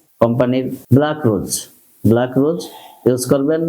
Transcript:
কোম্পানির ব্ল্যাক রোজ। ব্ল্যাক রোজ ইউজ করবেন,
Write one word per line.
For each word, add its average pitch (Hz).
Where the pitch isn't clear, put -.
কোম্পানির 123
ব্ল্যাক 151
রোজ। 92
ব্ল্যাক 120
রোজ 165
ইউজ 127
করবেন, 151